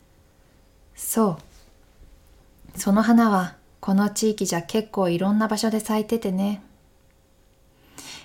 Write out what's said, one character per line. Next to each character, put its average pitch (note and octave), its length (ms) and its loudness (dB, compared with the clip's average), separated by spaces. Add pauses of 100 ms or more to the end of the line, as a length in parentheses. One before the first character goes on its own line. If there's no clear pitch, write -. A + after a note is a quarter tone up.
(960)
そ G#3 420 -2 (1400)
う。 F3 40 -14
そ G3 140 0
の G#3+ 100 4
花 A#3 280 6
は F3+ 260 -2 (240)
こ G3 140 -2
の G3+ 160 4
地 G#3+ 200 0
域 G#3+ 160 -2
じ F3+ 100 -2
ゃ E3+ 60 -4
結 G#3+ 280 -4
構 F#3+ 180 0
い E3+ 100 0
ろ F#3+ 140 0
ん G#3 60 2
な A3 100 0
場 G#3+ 80 -2
所 A3 140 -2
で A3 100 -2
咲 A3 200 -2
い G#3+ 60 -2
て A#3 120 -2
て G3+ 140 -4
ね。 G3 300 -4 (1600)